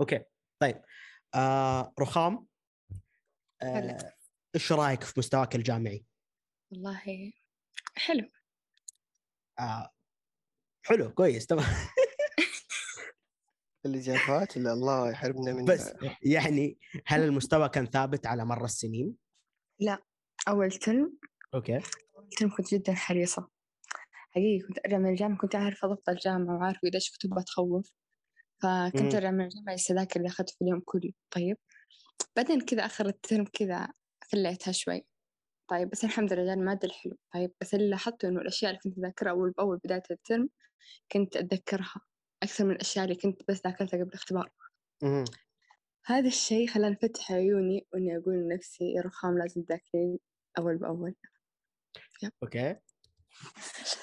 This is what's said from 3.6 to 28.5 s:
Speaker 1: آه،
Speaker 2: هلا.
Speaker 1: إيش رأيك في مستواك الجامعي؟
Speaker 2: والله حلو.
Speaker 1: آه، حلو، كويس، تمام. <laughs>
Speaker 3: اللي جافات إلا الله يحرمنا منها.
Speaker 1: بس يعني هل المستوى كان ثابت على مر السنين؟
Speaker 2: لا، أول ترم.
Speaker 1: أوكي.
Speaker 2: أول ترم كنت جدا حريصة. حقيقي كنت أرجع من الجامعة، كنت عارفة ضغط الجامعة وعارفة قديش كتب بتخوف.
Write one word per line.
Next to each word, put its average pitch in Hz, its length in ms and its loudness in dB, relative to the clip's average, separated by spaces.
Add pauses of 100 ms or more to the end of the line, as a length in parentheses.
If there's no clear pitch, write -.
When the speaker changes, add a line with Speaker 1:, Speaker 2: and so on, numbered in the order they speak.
Speaker 1:
آه، 127 160 -2
Speaker 2:
هلا. - 380 -8 (380)
Speaker 1:
إيش - 180 2
رأيك 147 320 2
في - 160 -12
مستواك 131 360 2
الجامعي؟ 113 480 -2 (680)
Speaker 2:
والله 190 600 -10 (640)
حلو. 254 340 -2 (1300)
Speaker 1:
آه، 113 340 -6 (960)
حلو، 170 280 4
كويس، 123 320 4
تمام. 151 180 2
<laughs> - 1500 -2 (680)
Speaker 3:
اللي 131 140 -2
جافات 131 560 0
إلا 123 160 0
الله 127 380 0
يحرمنا 127 420 -4
منها. 127 220 4
Speaker 1:
بس - 180 -4 (300)
يعني 147 560 4 (280)
هل 151 160 4
المستوى 147 460 4
كان 131 180 0
ثابت 135 400 0
على 113 180 0
مر 117 200 -2
السنين؟ 117 500 -4 (680)
Speaker 2:
لا، 202 220 -2 (460)
أول 196 240 2
ترم. 226 460 0 (360)
Speaker 1:
أوكي. 127 260 0 (360)
Speaker 2:
أول - 120 -20 (100)
ترم 208 180 2
كنت 196 180 0
جدا 190 200 2
حريصة. 180 540 0 (840)
حقيقي 190 360 2
كنت - 200 -6
أرجع 202 120 2
من 190 120 4
الجامعة، 196 280 0
كنت 202 160 0
عارفة 202 340 0
ضغط 196 200 -2
الجامعة 180 480 0
وعارفة 185 320 0
قديش 190 220 -2
كتب - 200 -4
بتخوف. 180 600 0 (720)